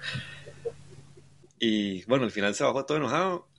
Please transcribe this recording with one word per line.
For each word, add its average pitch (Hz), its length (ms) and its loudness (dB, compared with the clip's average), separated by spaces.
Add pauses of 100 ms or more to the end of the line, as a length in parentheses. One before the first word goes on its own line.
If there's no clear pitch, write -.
(1600)
Y 101 460 2
bueno, 127 200 4
al 104 60 0
final 101 240 2
se 147 100 0
bajó 135 220 2
todo 151 120 0
enojado, 170 500 0 (100)